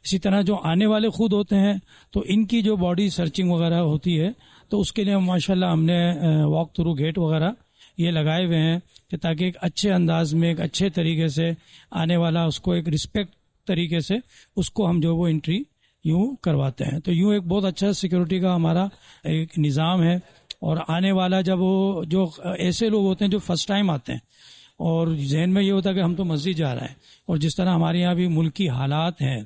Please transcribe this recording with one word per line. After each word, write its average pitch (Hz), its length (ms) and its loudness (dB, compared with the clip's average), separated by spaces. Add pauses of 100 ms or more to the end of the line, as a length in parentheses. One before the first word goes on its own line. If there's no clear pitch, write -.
اسی 190 160 -2
طرح 202 220 2
جو 196 220 2
آنے 175 220 2
والے 214 240 2
خود 208 240 0
ہوتے 208 220 0
ہیں 196 180 4 (380)
تو 202 140 -2
ان 214 200 2
کی 233 160 0
جو 214 140 2
باڈی 180 340 0
سرچنگ 175 420 0
وغیرہ 170 280 2
ہوتی 160 420 0
ہے 180 80 0 (400)
تو 208 100 0
اس - 140 -2
کے 214 100 -2
لیے 202 140 2
ماشاءاللہ 180 480 0
ہم 165 180 2
نے، 175 260 2
آ، 175 40 0 (300)
walk 156 240 0 (120)
through 165 160 0
gate 156 220 -2
وغیرہ 160 340 2 (460)
یہ 170 140 0
لگائے 160 340 0
ہوئے 165 140 2
ہیں 165 200 2 (320)
کہ 185 60 -6
تاکہ 165 260 -2
ایک 180 180 -2
اچھے 190 320 -2
انداز 165 400 2
میں، 165 160 2
ایک 170 120 -2
اچھے 180 280 -2
طریقے 165 380 0
سے 165 240 0 (400)
آنے 170 260 0
والا 170 280 2
اس 156 140 -2
کو 180 120 -2
ایک 170 180 -2
respect 175 420 -4 (360)
طریقے 175 320 0
سے 190 140 -2 (420)
اس 185 160 -2
کو 196 180 0
ہم 175 100 2
جو 165 160 2
وہ 170 120 0
انٹری 160 360 0 (400)
یوں 190 320 0
کرواتے 139 480 -2
ہیں۔ 147 160 -4
تو 180 120 -4
یوں 190 220 2
ایک 202 100 0
بہت 190 220 -2
اچھا 190 280 -2
سیکیورٹی 180 460 0
کا 180 160 0
ہمارا 170 320 2 (360)
ایک 160 360 -4
نظام 160 440 2
ہے، 170 120 4 (440)
اور 160 180 -2 (100)
آنے 180 240 0
والا 185 300 2
جب 185 180 0
وہ 190 440 0
جو 175 260 0 (280)
ایسے 180 320 0
لوگ 208 160 2
ہوتے 190 200 0
ہیں 190 60 2
جو 208 80 0
first 170 280 -4
time 202 220 2
آتے 139 220 -4
ہیں 120 80 -8 (580)
اور 165 300 0
ذہن 151 420 0
میں 196 140 2
یہ 196 80 2
ہوتا 196 180 0
ہے 185 60 -2
کہ 190 40 0
ہم 175 160 0
تو 190 100 -2
مسجد 160 320 -2
جا 139 180 -2
رہے 123 60 -8
ہیں، - 140 -12 (300)
اور 165 120 -2
جس 151 180 -2
طرح 185 180 0
ہمارے 165 260 0
یہاں 180 160 0
بھی 180 120 0
ملکی 165 420 0
حالات 143 520 -2
ہیں 131 240 -2